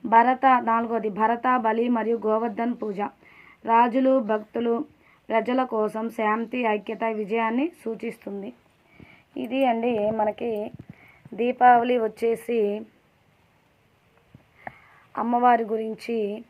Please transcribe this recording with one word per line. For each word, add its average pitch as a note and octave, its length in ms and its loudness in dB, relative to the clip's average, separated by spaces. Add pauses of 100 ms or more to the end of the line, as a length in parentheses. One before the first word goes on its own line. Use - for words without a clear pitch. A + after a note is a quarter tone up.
భరత, A#3+ 400 4
నాలుగోది, A#3 640 2
భరత, A#3 480 0
బలి A3+ 320 0
మరియు A3+ 280 0
గోవర్ధన్ A3 680 -2
పూజ. G#3 160 -8 (640)
రాజులు, B3 540 4
భక్తులు, A#3 680 -2 (440)
ప్రజల A3+ 340 0
కోసం A3 460 -2
శాంతి, A3+ 520 -2
ఐక్యత, G#3+ 420 -2
విజయాన్ని A3+ 680 -2 (120)
సూచిస్తుంది. G#3+ 720 -10 (840)
ఇది C4 280 -2
అండి A3+ 460 0
మనకి A3 600 -4 (640)
దీపావళి B3 640 4
వచ్చేసి A3 840 -2 (2250)
అమ్మవారి A#3+ 460 4
గురించి A3 880 -4